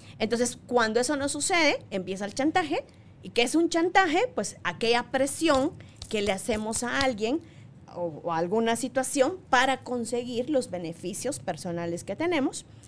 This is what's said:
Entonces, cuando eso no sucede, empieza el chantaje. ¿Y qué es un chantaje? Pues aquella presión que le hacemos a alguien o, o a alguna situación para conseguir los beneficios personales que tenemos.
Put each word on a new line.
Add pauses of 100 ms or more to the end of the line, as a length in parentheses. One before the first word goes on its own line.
(200)
Entonces, (100)
cuando
eso
no
sucede, (120)
empieza
el
chantaje. (360)
¿Y
qué
es
un
chantaje? (160)
Pues
aquella
presión (380)
que
le
hacemos
a
alguien (520)
o,
o
a
alguna
situación (120)
para
conseguir
los
beneficios
personales
que
tenemos. (220)